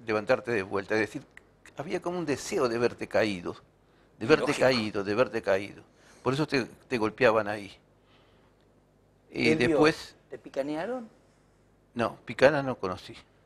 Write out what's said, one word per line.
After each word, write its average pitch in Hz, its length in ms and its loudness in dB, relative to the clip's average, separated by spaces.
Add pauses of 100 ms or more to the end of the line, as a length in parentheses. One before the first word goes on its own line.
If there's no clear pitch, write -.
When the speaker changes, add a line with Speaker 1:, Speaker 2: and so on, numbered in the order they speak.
Speaker 1:
levantarte 110 460 0
de 107 120 0
vuelta. 98 320 -4
Es 110 60 4
decir, 131 220 -4 (540)
había 175 240 -6
como 180 180 -6
un 170 60 -4
deseo 143 420 -2
de 117 100 -2
verte 120 300 -2
caído, 98 480 0 (640)
de 107 60 -6
verte 135 220 4
Speaker 2:
Lógico. 147 200 0
Speaker 1:
caído, 107 360 0
de 104 120 -2
verte 113 260 0
caído. 98 420 -2 (400)
Por 123 100 0
eso 143 140 -2
te, 131 180 0
te - 320 -8
golpeaban 110 500 2
ahí. 104 280 -8 (1600)
Y 120 180 0
Speaker 2:
Elvio, - 200 4
Speaker 1:
después 156 460 2 (140)
Speaker 2:
¿te - 80 -14
picanearon? 160 720 -8 (840)
Speaker 1:
No, 117 320 -2
picana 139 380 4
no 127 140 -4
conocí. 92 380 -8 (300)